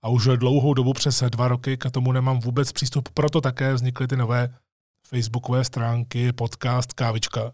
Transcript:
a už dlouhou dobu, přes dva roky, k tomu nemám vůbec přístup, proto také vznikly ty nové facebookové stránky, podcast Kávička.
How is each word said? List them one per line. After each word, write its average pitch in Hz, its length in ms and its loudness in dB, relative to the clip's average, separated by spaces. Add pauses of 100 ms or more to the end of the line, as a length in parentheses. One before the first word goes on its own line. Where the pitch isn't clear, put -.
a 113 60 -4
už 120 260 4
dlouhou 135 380 4
dobu, 131 200 2
přes 131 360 0
dva 117 180 0
roky, 127 300 -2
k 127 140 -4
tomu 127 200 0
nemám 131 280 2
vůbec 123 320 0
přístup, - 380 -4
proto 147 320 0
také 131 320 0
vznikly 123 340 -2
ty 131 80 -2
nové 123 400 0 (520)
facebookové 123 560 -2
stránky, 120 680 -2
podcast 123 640 -2
Kávička. 113 600 -2